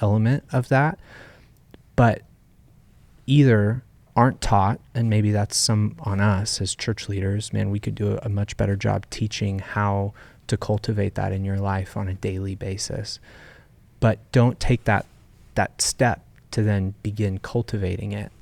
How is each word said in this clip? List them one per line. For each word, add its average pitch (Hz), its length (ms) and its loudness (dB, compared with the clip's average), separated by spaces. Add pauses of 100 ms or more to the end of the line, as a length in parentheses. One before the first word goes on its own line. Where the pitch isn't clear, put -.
element 110 500 2
of 127 180 0
that, 143 300 2 (960)
but 117 280 4 (1000)
either 123 580 6 (320)
aren't 120 260 4
taught, 101 380 2 (140)
and 117 160 0
maybe 107 220 2
that's 104 260 -2
some 107 440 0
on 98 180 -2
us 104 420 2
as 98 140 -4
church - 340 -6
leaders, 98 420 -2
man, 101 200 -2
we 101 80 -2
could 104 160 -6
do 104 180 -2
a, 104 100 -4
a 107 60 -4
much 101 280 -2
better 98 180 0
job 101 340 -2
teaching 104 500 -4
how 98 540 -2 (340)
to 110 100 0
cultivate 104 580 -2
that 98 160 -2
in 95 120 -4
your 98 140 -2
life 95 400 -4
on 101 100 -4
a 92 60 -4
daily 95 400 -6
basis. 98 640 -8 (800)
But 226 200 2 (120)
don't 120 280 4
take - 240 2
that, 104 220 0 (500)
that - 260 -2
step - 400 0 (300)
to - 100 0
then 101 400 0
begin 101 380 -4
cultivating 101 720 -4
it 101 200 -8 (100)